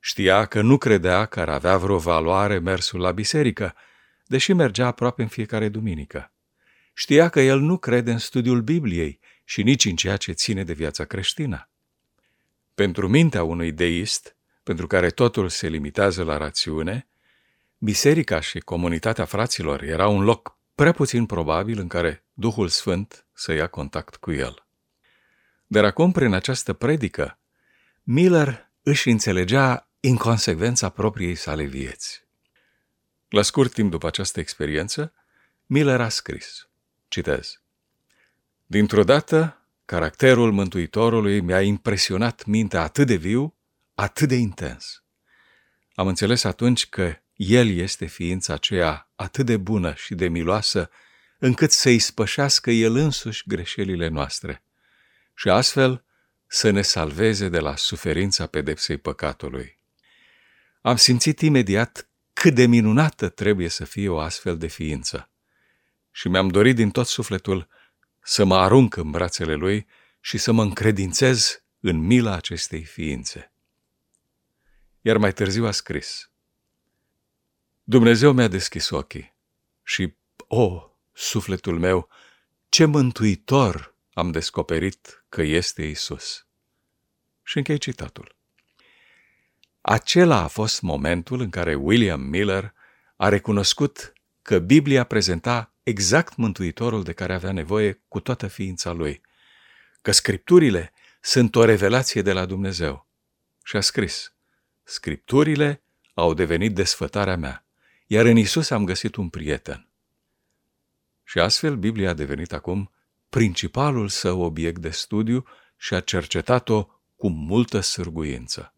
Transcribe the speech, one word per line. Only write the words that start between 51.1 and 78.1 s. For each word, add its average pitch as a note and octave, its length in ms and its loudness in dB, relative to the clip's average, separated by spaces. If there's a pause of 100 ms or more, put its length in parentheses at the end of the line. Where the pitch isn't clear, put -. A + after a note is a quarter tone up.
încât C3 320 2
să - 180 4
ispășească A#2+ 840 2
El A2+ 240 2
însuși C3+ 520 -2
greșelile F#2 600 -4
noastre D2 540 -6 (720)
și - 140 -4
astfel B2+ 560 2 (420)
să - 240 2
ne G2+ 120 2
salveze F#2+ 640 -2
de E2+ 100 -2
la D2 180 -4
suferința E2+ 720 -2
pedepsei D#2 520 -6
păcatului. C#2 800 -8 (1040)
Am B2 160 2
simțit B2+ 440 2
imediat A#2+ 680 2 (240)
cât D#3 220 4
de A#2+ 120 8
minunată A#2+ 600 4
trebuie F#2+ 400 0
să - 160 -8
fie G2+ 240 -6
o E2+ 100 -2
astfel E2 400 -6
de D#2+ 80 -8
ființă - 640 -8 (800)
și - 180 -8
mi-am F#2 200 2
dorit G#2 260 6
din A2 160 2
tot B2 160 -2
sufletul F#2+ 640 -6 (600)
să - 160 4
mă F#2 120 6
arunc G#2+ 400 6
în D#2+ 140 -6
brațele E2+ 440 -4
Lui F#2+ 320 -2 (340)
și - 180 -8
să - 140 0
mă A2+ 100 4
încredințez G2+ 1000 0 (180)
în F2 160 0
mila G#2+ 380 2
acestei E2 500 -10
ființe.” - 680 -10 (1500)
Iar A2+ 160 2
mai G#2 160 2
târziu G#2 340 -2
a G#2 40 -2
scris, - 600 -10 (1500)
„Dumnezeu A#2 480 6